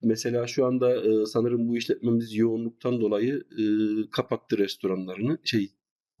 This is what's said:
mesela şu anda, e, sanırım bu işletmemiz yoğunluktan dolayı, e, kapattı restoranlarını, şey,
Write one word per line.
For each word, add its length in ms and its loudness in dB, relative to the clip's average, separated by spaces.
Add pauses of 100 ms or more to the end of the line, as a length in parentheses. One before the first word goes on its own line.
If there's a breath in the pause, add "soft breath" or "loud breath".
mesela 440 0
şu 200 0
anda, 380 2
e, 220 4
sanırım 420 0
bu 80 0
işletmemiz 600 -2
yoğunluktan 640 -2
dolayı, 440 0 (140)
e, 60 0 (460)
kapattı 480 -2
restoranlarını, 840 -2
şey, 260 -2 (500)